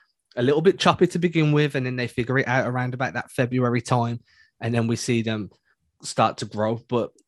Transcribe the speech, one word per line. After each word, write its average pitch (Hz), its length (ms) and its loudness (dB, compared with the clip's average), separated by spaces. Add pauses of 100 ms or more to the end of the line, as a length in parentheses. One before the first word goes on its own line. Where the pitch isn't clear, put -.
(340)
a 120 80 -2
little 147 200 4
bit 185 160 4
choppy 180 300 4
to 185 100 -4
begin 165 340 2
with, 147 240 2
and 131 80 -2
then 127 100 -4
they 123 140 -4
figure 127 300 -2
it 131 100 0
out 123 180 2
around 123 280 -4
about 123 180 -4
that - 180 -8
February 123 520 0
time, 117 360 0 (420)
and 117 140 -4
then 117 140 0
we 117 80 0
see 117 260 -2
them 107 280 -6 (520)
start - 360 0
to 110 80 -8
grow. 110 420 -2
But 117 240 -2 (160)